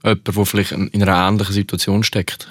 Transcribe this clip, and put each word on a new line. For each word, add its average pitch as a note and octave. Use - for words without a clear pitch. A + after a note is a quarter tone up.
jemand, A2
der G2
vielleicht G2
in, F#2+
in G2+
einer F#2
ähnlichen G2
Situation G2+
steckt. -